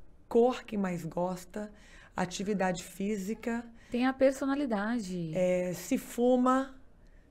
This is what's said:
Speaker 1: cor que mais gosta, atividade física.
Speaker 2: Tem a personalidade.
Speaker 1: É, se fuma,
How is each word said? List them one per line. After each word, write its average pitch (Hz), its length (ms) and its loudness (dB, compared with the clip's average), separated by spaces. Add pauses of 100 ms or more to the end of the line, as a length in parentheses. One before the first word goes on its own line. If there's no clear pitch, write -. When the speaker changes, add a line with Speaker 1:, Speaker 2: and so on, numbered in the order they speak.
(280)
Speaker 1:
cor 240 360 4
que - 120 -8
mais 180 280 -2
gosta, 180 680 -6 (460)
atividade 185 680 -2
física. 220 840 -4 (280)
Speaker 2:
Tem 254 160 2
a 262 40 2
personalidade. 240 1200 0
Speaker 1:
É, 180 360 2
se 180 240 -2
fuma, 254 760 2 (560)